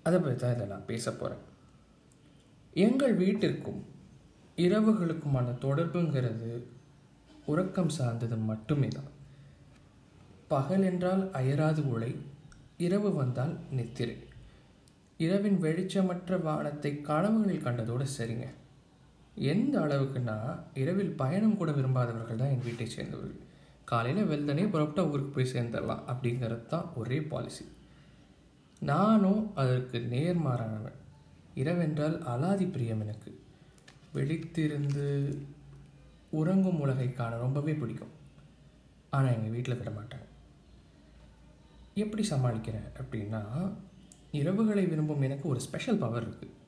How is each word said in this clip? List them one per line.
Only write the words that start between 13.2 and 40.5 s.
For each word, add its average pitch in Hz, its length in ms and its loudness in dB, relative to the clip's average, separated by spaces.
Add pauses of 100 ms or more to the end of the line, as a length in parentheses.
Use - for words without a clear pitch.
நித்திரை. 120 480 -4 (1000)
இரவின் 196 440 2
வெளிச்சமற்ற 180 800 0
வானத்தை 147 600 -2
கனவுகளில் 185 600 2
கண்டதோடு 120 420 0 (120)
சரிங்க. 117 300 -4 (880)
எந்த 208 440 2
அளவுக்குன்னா, 135 800 0 (140)
இரவில் 170 380 0
பயணம் 190 460 2
கூட 160 140 0
விரும்பாதவர்கள் 120 680 0
தான் 131 120 0
என் 123 140 0
வீட்டை 117 260 -4
சேர்ந்தவர்கள். - 580 -8 (380)
காலையில 151 500 2
வெள்ளனே 147 300 0
புறப்பட்டா 156 440 2
ஊருக்கு 139 220 -2
போய் 127 220 0
சேர்ந்துடலாம் 117 540 -2
அப்படிங்கிறது 120 580 -2
தான் - 300 -4
ஒரே 120 260 -2
பாலிசி. - 440 -8 (1120)
நானும் 196 760 4
அதற்கு 127 560 2
நேர்மாறானவன். 123 840 0 (640)
இரவென்றால் 151 680 0
அலாதி 170 480 0
பிரியம் 113 300 -2
எனக்கு. - 380 -10 (760)
விழித்திருந்து 143 1200 -2 (920)
உறங்கும் 180 500 4
உலகை 131 340 2
காண 117 240 -2
ரொம்பவே 143 360 0
பிடிக்கும். 123 360 -4 (1000)
ஆனா 135 200 2
எங்க 110 200 0
வீட்ல 120 240 -2
விட - 160 -6
மாட்டாங்க. 107 360 -10 (1700)